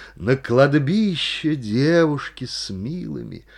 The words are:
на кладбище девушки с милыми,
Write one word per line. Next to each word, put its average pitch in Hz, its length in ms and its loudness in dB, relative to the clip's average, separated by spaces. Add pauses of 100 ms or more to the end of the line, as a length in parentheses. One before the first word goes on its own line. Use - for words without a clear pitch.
(160)
на 120 200 2
кладбище 147 1160 2
девушки 143 920 0
с - 260 -10
милыми, 107 760 -8 (100)